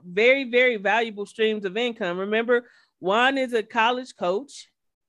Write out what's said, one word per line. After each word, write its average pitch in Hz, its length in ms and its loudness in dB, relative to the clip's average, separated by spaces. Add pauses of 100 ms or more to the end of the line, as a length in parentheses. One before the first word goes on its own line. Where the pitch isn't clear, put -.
very, 233 400 2
very 247 320 2
valuable 202 500 -2
streams 214 380 -2
of 185 120 -6
income. 220 420 -4
Remember, 233 520 0 (300)
Juan 240 360 2
is 262 160 -2
a 220 120 -2
college 247 520 -2
coach. 196 540 -6 (380)